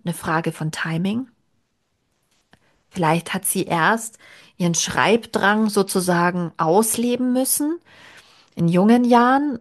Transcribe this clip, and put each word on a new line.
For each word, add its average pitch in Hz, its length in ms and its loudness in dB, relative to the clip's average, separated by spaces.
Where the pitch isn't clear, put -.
eine 170 100 -6
Frage 165 400 -4
von 156 180 -6
Timing. 190 560 -4
Vielleicht 170 460 -2
hat 185 100 -6
sie - 200 -4
erst 185 520 -2
ihren 170 160 0
Schreibdrang 202 960 0
sozusagen 180 880 0
ausleben 233 720 0
müssen 294 460 -2
in 170 120 0
jungen 208 360 4
Jahren 247 580 2